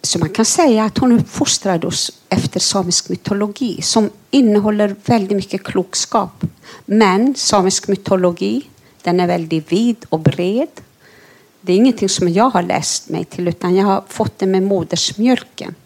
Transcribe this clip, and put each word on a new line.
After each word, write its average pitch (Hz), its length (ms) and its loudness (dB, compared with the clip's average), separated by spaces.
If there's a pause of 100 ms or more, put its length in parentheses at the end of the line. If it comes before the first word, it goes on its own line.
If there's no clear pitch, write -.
så - 180 -4
man 160 100 -2
kan 226 160 0
säga 233 400 2
att - 120 -4
hon 254 140 2
uppfostrade - 760 0
oss - 240 -6 (180)
efter - 300 -2
samisk - 500 -2
mytologi 202 720 -4
som 214 280 0 (220)
innehåller 208 640 2 (100)
väldigt 208 320 0
mycket 190 260 -6
klokskap. - 800 -4 (420)
Men 214 500 4
samisk 190 520 0
mytologi, 190 800 -2 (340)
den 175 180 0
är 175 80 0
väldigt 165 440 -2
vid 226 380 0
och 160 100 -2
bred. 185 480 0 (960)
Det 180 120 -2
är 190 40 4
ingenting 220 320 2
som 180 200 0
jag 214 200 2
har 202 120 0
läst - 480 -4
mig 160 160 -4
till, 180 220 -6
utan 180 280 -2
jag 196 100 2
har 196 220 0
fått - 320 -6
det 190 60 -2
med 190 180 2
modersmjölken. 196 1120 -2 (100)